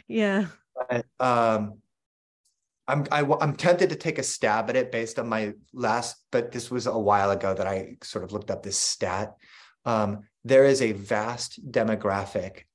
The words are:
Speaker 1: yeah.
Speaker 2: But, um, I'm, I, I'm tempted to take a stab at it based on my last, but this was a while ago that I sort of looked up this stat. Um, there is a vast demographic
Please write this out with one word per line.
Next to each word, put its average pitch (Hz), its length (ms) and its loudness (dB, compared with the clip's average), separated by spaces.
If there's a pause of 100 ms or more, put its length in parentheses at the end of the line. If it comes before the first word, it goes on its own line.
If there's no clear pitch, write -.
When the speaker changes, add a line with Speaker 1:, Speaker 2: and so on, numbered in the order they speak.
Speaker 1:
yeah. 208 380 0 (280)
Speaker 2:
But, 123 320 -4 (120)
um, 113 600 2 (1080)
I'm, 143 240 0
I, 147 160 2 (140)
I'm 147 160 0
tempted 180 340 4
to 156 60 -4
take 156 220 -4
a 131 40 -2
stab 110 460 0
at 123 80 -2
it 123 160 0
based 113 260 -4
on 117 100 -4
my 107 260 -2 (180)
last, 120 440 -2 (160)
but 120 200 0
this 123 180 -8
was 123 160 -4
a 113 120 0
while 101 320 4
ago 95 240 0
that 95 120 -2
I 95 360 -4
sort 92 220 -8
of 98 80 -10
looked 104 180 -6
up 95 120 -6
this 98 160 -6
stat. 101 560 -4 (520)
Um, 107 380 0 (240)
there 131 160 10
is 135 180 6
a 113 100 2
vast 107 800 -6
demographic 101 920 -2 (100)